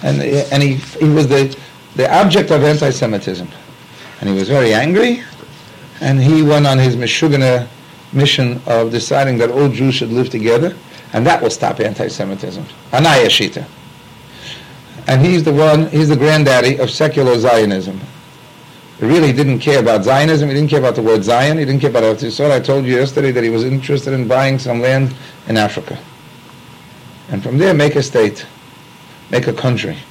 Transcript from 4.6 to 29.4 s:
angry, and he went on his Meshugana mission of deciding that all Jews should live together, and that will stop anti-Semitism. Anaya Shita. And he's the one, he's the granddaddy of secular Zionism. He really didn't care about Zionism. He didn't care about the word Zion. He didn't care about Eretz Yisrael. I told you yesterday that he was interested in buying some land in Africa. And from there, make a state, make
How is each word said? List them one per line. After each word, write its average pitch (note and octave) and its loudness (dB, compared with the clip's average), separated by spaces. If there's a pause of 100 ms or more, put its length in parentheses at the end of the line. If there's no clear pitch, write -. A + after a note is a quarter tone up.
angry, F#3+ 0 (760)
and C3+ 0
he D#3 4
went D3 4
on C3+ 2
his B2+ 2
Meshugana B2+ 0 (440)
mission C3 0
of A#2 0
deciding C3 -2
that A#2 2
all C#3 2
Jews C3 0
should A#2+ -4
live B2 -2
together, A#2+ 0 (380)
and A2+ -2
that - 0
will A#2 0
stop - -4
anti-Semitism. G2 -8 (280)
Anaya C3+ 4
Shita. - -2 (1400)
And C3 2
he's E3+ 2
the D3+ 0
one, D#3 4
he's D3+ 2
the D3+ 4
granddaddy C3+ 2
of B2+ -2
secular C3+ 0
Zionism. G2+ 0 (1000)
He G#2 -4
really D3 2
didn't C3+ 0
care C#3+ 2
about A2 2
Zionism. C#3+ 2
He C3+ -2
didn't D3 0
care D3 2
about B2+ 0
the B2+ -4
word A2 2
Zion. B2+ 2
He D3+ -2
didn't C3+ 0
care C#3+ 2
about A#2 0
Eretz A2 0
Yisrael. C#3 -2
I B2+ 2
told C3+ 0
you B2+ 0
yesterday C3+ 0
that B2 -2
he A2+ 0
was A2+ -2
interested C3+ -2
in B2+ -2
buying C3+ 0
some B2 -4
land C3 0 (340)
in A2 0
Africa. - -4 (1300)
And G2 -6
from B2 -4
there, F3+ 2
make D3 2
a C#3 0
state, A2 -2 (840)
make B2+ -2